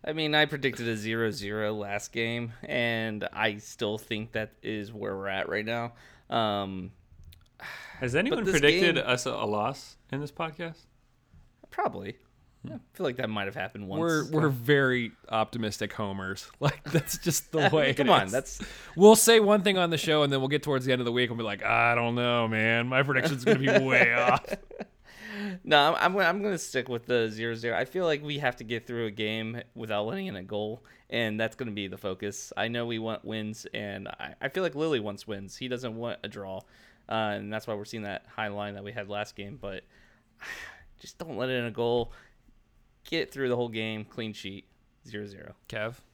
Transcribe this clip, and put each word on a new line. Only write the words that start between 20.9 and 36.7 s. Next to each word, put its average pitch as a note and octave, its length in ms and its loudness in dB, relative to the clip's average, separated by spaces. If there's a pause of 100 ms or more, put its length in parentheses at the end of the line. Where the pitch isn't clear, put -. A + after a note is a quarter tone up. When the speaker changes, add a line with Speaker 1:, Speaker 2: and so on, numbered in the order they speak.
Speaker 3:
end B2+ 100 2
of A#2+ 40 0
the A#2+ 60 0
week A#2+ 200 2
and A2+ 60 -4
be A#2 60 -4
like, G2+ 200 -4
"I A#2 320 4
don't A#2 180 2
know, A#2+ 340 2
man. A2+ 400 2
My C3 140 4
prediction's C3+ 420 2
gonna G#3+ 160 6
be C3+ 80 2 (160)
way B3 300 6
Speaker 1:
<laughs> A#3+ 40 2
Speaker 3:
off." A#3+ 280 4 (1200)
Speaker 1:
No, D3 120 4 (120)
I'm, E3 60 2
I'm F3+ 180 2
gonna, G3 120 2
I'm F3+ 160 2
gonna G3 160 -2
stick B2 300 -4
with A#2 180 -6
the A#2 240 2
zero A2+ 260 -4
zero. A2+ 220 -2
I A2+ 80 2
feel F#3 200 -4
like D3+ 180 0
we D3 160 -4
have C3 180 0
to C3+ 60 -12
get A2+ 240 -6
through A#2 200 -2
a G#2+ 40 -4
game A2 500 -4 (140)
without G#2+ 320 -2
letting G2 200 -6
in G2+ 100 -8
a F2+ 60 -8
goal, G#2+ 400 -6 (260)
and A2 300 0
that's A2+ 160 0
gonna A#2 160 -8
be G2+ 160 -6
the F#2+ 100 -10
focus. G2+ 600 -8
I G#2+ 120 -2
know A#2+ 180 -4
we A#2 120 -4
want A2 260 -6
wins, G#2+ 480 -8
and G2+ 340 -8
I, - 340 -12
I C#3 80 -6
feel F#3 140 -4
like D3 120 -2
Lily D3+ 260 0
wants G2+ 260 -8
wins. G2 300 -10
He C3 100 -8
doesn't B2 280 -6
want A#2 280 -6
a G#2 60 -8
draw, F#2+ 300 -10 (500)